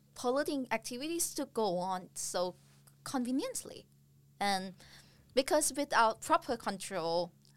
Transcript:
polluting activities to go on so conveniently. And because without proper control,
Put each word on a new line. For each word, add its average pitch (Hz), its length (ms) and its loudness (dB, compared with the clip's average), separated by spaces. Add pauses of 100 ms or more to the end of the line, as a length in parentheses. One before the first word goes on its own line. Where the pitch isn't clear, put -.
(140)
polluting 277 560 -2
activities 254 640 -4
to 277 120 -4
go 196 320 0
on 185 360 -4
so 180 400 -2 (500)
conveniently. 269 840 -4 (540)
And 190 340 0 (600)
because 285 420 4
without 233 440 4
proper - 360 2
control, 175 760 -2 (240)